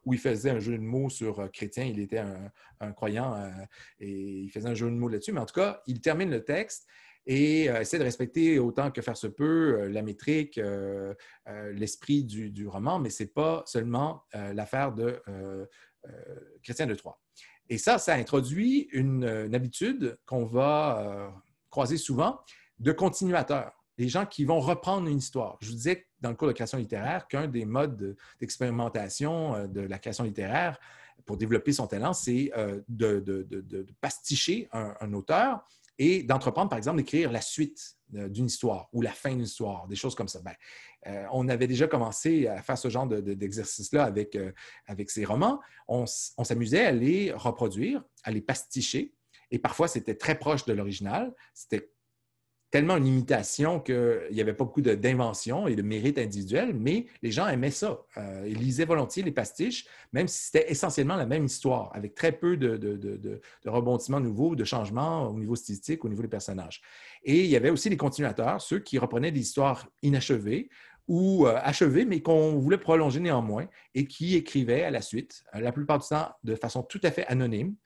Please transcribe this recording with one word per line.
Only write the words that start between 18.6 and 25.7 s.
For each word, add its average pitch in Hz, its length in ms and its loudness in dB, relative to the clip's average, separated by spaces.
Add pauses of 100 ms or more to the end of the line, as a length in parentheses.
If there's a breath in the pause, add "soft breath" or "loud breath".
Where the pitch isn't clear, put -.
une, 131 340 2
une 110 300 -2
habitude 131 720 -2
qu'on 123 180 -2
va, 135 540 2
euh, 101 300 -6 (420)
croiser 139 260 0
souvent 151 440 0 (400 loud breath)
de 127 100 4
continuateurs, 165 800 0 (240)
des 123 120 0
gens 190 180 0
qui 147 180 -2
vont 160 140 4
reprendre 175 480 0
une 147 120 2
histoire. 117 420 -4
Je 107 80 -10
vous 117 80 -8